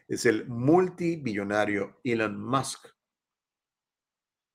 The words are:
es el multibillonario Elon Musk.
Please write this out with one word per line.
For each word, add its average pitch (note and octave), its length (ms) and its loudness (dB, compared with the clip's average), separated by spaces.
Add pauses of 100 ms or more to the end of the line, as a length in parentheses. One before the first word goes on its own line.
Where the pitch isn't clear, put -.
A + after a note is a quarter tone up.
es - 160 -4
el A2+ 240 2
multibillonario A#2+ 1500 0
Elon A2 400 -2
Musk. C3 460 -4 (1700)